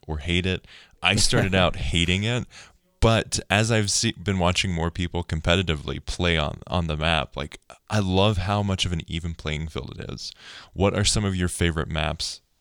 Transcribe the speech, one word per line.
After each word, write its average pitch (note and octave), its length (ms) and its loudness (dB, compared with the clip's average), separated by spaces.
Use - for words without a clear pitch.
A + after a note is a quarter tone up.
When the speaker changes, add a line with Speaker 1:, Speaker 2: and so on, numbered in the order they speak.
Speaker 1:
or D#2 120 -6
hate E2+ 280 0
it. F#2 200 -4
I F#2+ 140 2
started G#2 380 2
out F#2 220 4
Speaker 2:
<laughs> - 160 -4
Speaker 1:
hating F2+ 320 2
it, A#2 220 -2
but A2+ 480 2
as G#2+ 220 4
I've G#2+ 200 2
se-, - 320 0
been F#2+ 160 0
watching F2+ 340 2
more E2 180 0
people F2 340 -4
competitively D#2+ 800 0
play F2 320 0
on, D2 300 -2
on E2+ 200 0
the D#2 100 -2
map, D#2 400 -2
like, D2 220 -8
I G#2+ 120 0
love F#2+ 380 4
how G2+ 240 0
much G2 220 0
of F2 80 -4
an E2 140 -2
even E2 280 -4
playing D2+ 340 -6
field - 300 -10
it - 120 -12
is. - 220 -12
What F#2+ 220 4
are G#2 100 2
some G#2 200 2
of F#2+ 120 2
your F2+ 120 2
favorite D#2+ 400 0
maps D#2 520 -4